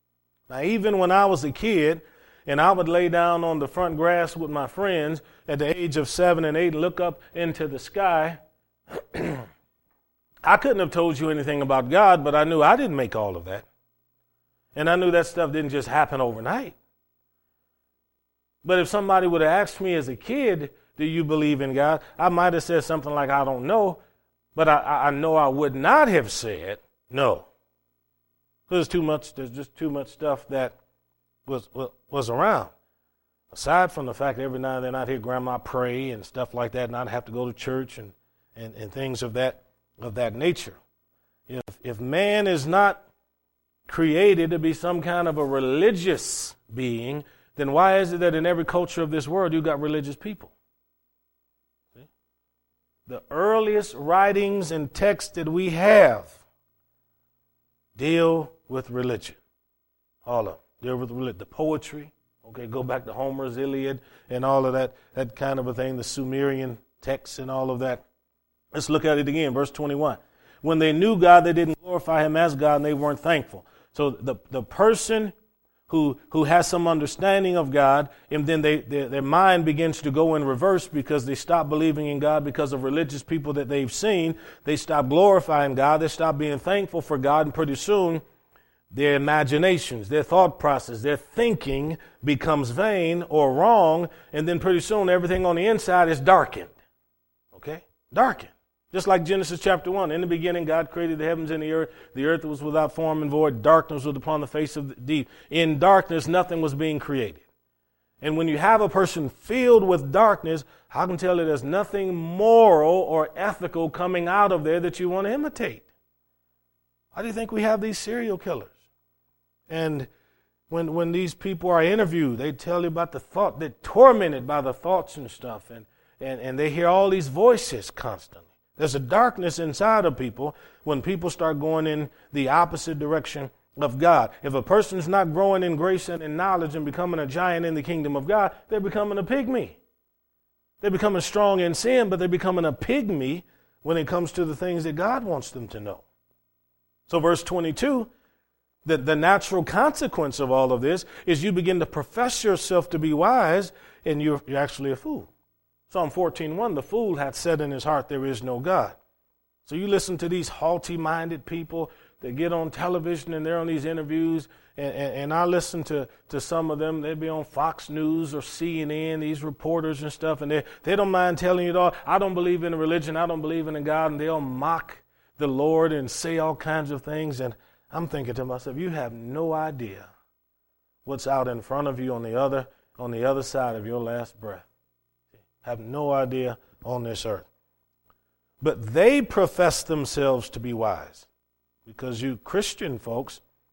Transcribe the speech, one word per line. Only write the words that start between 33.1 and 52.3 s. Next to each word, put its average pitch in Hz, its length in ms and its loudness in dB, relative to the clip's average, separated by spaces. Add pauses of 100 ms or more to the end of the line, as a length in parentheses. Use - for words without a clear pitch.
Aside 175 400 2
from 139 160 -8
the 117 60 -8
fact 139 240 -4
that 135 60 -6
every 131 160 -6
now 131 180 -4
and 127 80 -6
then 127 100 -6
I'd 127 120 -6
hear 127 120 -4
Grandma 127 400 -4
pray 127 500 -4
and 107 160 -12
stuff - 280 -8
like 120 200 -4
that, 123 160 -4
and 120 80 -10
I'd 123 100 -6
have 120 180 -8
to 110 60 -18
go 123 140 -6
to 123 80 -8
church 131 440 -8
and, 104 160 -18 (420)
and, 113 200 -16
and 104 160 -14
things 131 300 -8
of 117 120 -6
that, 127 300 -4 (360)
of 117 160 -12
that 117 180 -2
nature. 147 400 -2 (720)
If, 123 360 -12
if 120 180 -10
man 202 460 0
is 160 180 0
not 190 380 2 (840)
created 165 640 4
to 170 80 -2
be 160 160 0
some 170 300 -4
kind 175 240 0
of 151 100 -2
a 151 80 0
religious 143 1080 0 (180)
being, 123 500 -6 (320)
then 139 160 -4
why 190 280 6
is 180 120 0
it 175 80 -4
that 170 140 2
in 160 140 0
every 170 180 0
culture 175 380 -2
of 151 80 -4
this 151 160 -4
world 175 260 -2
you've 160 100 0
got 151 160 -2
religious 147 360 -4
people? - 360 -14 (1400)
See? 131 120 -20 (1000)